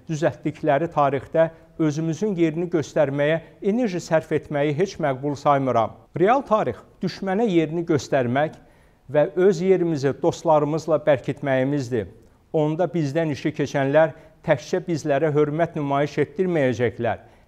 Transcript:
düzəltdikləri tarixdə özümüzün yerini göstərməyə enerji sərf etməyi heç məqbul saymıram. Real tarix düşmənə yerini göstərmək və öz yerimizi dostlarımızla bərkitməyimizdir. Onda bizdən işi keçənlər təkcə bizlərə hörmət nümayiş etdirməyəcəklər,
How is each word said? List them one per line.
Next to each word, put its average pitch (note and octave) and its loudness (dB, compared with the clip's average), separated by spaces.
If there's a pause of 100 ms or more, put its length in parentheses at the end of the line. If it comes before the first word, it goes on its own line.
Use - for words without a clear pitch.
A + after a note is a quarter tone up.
düzəltdikləri D3+ -2
tarixdə C#3+ 2 (340)
özümüzün D#3+ -2
yerini E3+ 0
göstərməyə D3 0 (320)
enerji A3 0
sərf D#3+ -2
etməyi D3+ -2
heç F#3+ -2
məqbul C#3+ -2
saymıram. B2+ 2 (180)
Real A3 2
tarix F#3 0 (240)
düşmənə F#3+ -2
yerini E3 0
göstərmək C#3 0 (500)
və D3 4 (120)
öz F3+ 4
yerimizi E3+ 2 (100)
dostlarımızla D#3 0
bərkitməyimizdir. C3 0 (420)
Onda D#3+ 0
bizdən D#3 -2
işi D3 -4
keçənlər C#3+ 2 (320)
təkcə E3 -2
bizlərə D3+ 0
hörmət D3+ 0
nümayiş C#3+ -2
etdirməyəcəklər, B2+ 0 (300)